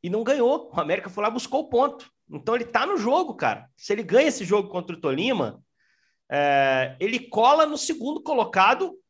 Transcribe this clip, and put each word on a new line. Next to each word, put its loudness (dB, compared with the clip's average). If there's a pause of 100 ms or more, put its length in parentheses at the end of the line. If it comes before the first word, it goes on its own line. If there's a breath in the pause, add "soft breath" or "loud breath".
E -6
não -2
ganhou, 0
o -2
América -2
foi -6
lá 2
e -6
buscou -4
o -10
ponto. 0 (180)
Então -4
ele -4
tá 0
no -2
jogo, 0
cara. -2
Se -6
ele -4
ganha 4
esse -4
jogo 0
contra -8
o -14
Tolima, -2 (640)
é... 2
ele -2
cola 4
no -6
segundo -6
colocado 2 (160)